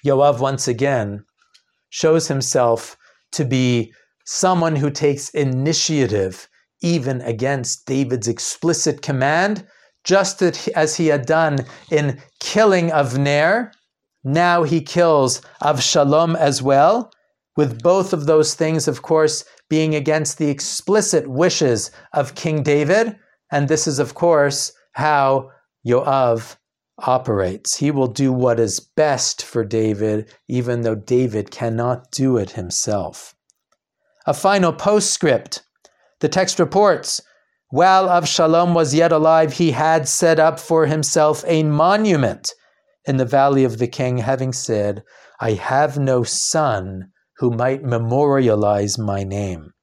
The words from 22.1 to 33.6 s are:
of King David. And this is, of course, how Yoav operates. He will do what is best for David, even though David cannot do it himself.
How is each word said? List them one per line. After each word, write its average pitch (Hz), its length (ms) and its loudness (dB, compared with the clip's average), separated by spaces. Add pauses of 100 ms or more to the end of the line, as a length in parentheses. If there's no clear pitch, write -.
of 139 220 -2
King 156 280 -4
David. 160 540 2 (340)
And 143 180 0
this 156 200 0
is, 135 100 -4
of 135 160 -2
course, 147 560 0 (220)
how 135 580 0 (340)
Yoav 123 720 0 (420)
operates. 104 800 -2
He 143 140 -2
will 135 160 0
do 131 260 -2
what 123 280 2
is 107 200 -2
best - 640 -2
for 117 220 -4
David, 107 680 -2 (160)
even 120 360 -2
though 113 120 0
David 110 560 -2
cannot 120 600 -4
do 131 260 0
it 98 140 -2
himself. - 840 -8 (920)